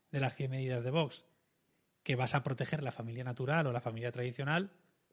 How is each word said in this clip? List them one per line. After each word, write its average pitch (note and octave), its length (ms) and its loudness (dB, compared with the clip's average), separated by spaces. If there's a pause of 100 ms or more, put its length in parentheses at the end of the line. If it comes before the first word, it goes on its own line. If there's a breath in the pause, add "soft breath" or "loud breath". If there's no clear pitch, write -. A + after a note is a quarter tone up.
(120)
de C#3+ 80 0
las C3+ 160 0
cien C3 160 -2
medidas C3 320 0
de B2+ 80 0
Vox, D3+ 340 0 (800)
que C#3 120 2
vas B2+ 200 2
a C#3 80 4
proteger C#3+ 400 -2
la B2+ 80 -4
familia A#2 320 -6
natural B2+ 440 2
o B2+ 40 2
la A#2+ 100 0
familia A#2 300 -4
tradicional, C3+ 600 0 (420)